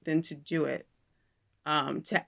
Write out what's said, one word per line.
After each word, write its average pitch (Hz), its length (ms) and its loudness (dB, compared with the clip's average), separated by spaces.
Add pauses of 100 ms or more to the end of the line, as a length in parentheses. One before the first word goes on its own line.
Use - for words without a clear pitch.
than 160 180 2
to 165 120 -6
do 147 300 -2
it, 135 220 -4 (800)
um, 143 340 2
to - 280 0